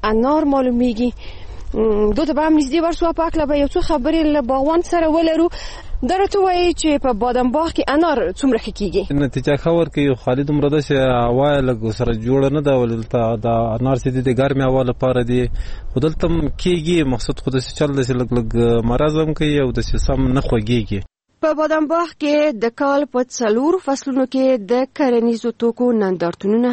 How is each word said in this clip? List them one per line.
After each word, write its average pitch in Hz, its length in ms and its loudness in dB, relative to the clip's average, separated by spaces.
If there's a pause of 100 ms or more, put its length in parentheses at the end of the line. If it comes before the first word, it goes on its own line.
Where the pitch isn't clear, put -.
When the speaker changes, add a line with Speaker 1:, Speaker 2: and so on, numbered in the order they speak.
(100)
Speaker 1:
انار 262 340 2
معلومیږي. 247 680 0 (640)
م، 214 420 2
دو 311 80 0
ته 302 120 -2
به 302 100 0
هم 311 120 4
نږدې 294 240 0
ورسو، 330 300 0
په 339 140 -2
هکله 320 200 -2
به 294 120 0
یو 285 160 2
څو 359 60 2
خبرې 311 420 0 (120)
له 294 60 2 (100)
باغوان 294 320 2
سره 339 280 0
ولرو. 320 380 2 (600)
دا 359 120 0
راته 392 240 0
وایي 359 280 2
چې 294 300 0
په 262 100 0
بادام 247 380 0
باغ 311 200 0
کې - 120 -2 (120)
انار 311 240 2 (140)
څومره 247 260 0
ښه 220 200 -8
کیږي؟ 190 240 -2 (100)
Speaker 2:
نتیجه 143 440 0
ښه 165 220 -2
ورکوي، 143 360 2
خالي 127 300 -2
دومره 147 260 2
ده 151 100 2
چې 143 140 -2 (320)
هوا 131 280 2
یې 139 140 2
لږ 113 300 -2
سره 120 140 0
جوړه 127 400 2
نه 151 80 0
ده، 143 180 2
ولې 117 220 0
دلته 117 360 0
دا 117 180 0 (200)
انار 127 220 0
چې 123 180 -2
دي، 131 80 0
د 127 80 0 (100)
ګرمې 135 280 2
هوا 131 140 2
لپاره 123 400 0
دي. 123 280 0 (420)
خو 127 80 0
دلته 156 280 0
هم 160 200 0 (140)
کیږي، 175 360 0 (160)
مقصد، 135 260 -4
خو 135 100 -4
داسې 127 280 -2
چل 151 140 0
ده 139 100 0
چې 123 180 -2
لږ، 120 80 -2 (100)
لږ 113 100 -2 (360)
مرض 139 340 0
هم 156 160 0
کوي 147 280 0
او 127 100 0
داسې 113 240 -2 (100)
سم 135 140 0 (160)
نه 139 40 2
خوږیږي. 110 600 0 (420)
Speaker 1:
په 311 160 2
بادام 311 320 0
باغ 330 200 -2 (120)
کې 294 400 2
د 233 80 0 (100)
کال 277 320 2
په 247 120 0 (140)
څلورو 247 480 0
فصلونو 269 400 -2
کې 262 200 0 (260)
د 254 120 0 (100)
کرنیزو 240 560 0
توکو 233 420 0
نندارتونونه 196 800 0